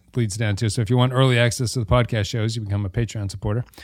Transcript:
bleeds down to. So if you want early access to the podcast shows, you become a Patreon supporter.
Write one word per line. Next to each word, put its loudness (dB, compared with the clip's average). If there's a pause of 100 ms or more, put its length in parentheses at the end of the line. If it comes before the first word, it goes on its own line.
(140)
bleeds -2
down 0
to. 0
So -2
if -2
you 4
want 4
early 4
access 0
to -4
the -4
podcast 2
shows, -2
you -6
become -4
a -6
Patreon -4
supporter. -4 (180)